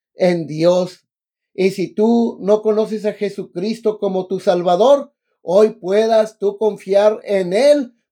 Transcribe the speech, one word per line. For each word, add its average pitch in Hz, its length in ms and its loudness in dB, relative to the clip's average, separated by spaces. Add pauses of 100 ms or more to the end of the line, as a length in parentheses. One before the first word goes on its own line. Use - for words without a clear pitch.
(140)
en 180 320 0
Dios. 175 600 -2 (460)
Y 190 180 0
si 185 220 -6
tú 233 480 2
no 208 200 2
conoces 214 440 -2
a 208 80 -2
Jesucristo 202 840 -6
como 185 280 -4
tu 190 120 -6
Salvador, 185 760 0 (280)
hoy 214 300 2
puedas 214 680 0
tú 202 200 -4
confiar 208 680 0
en 190 300 -2
Él 277 420 2 (160)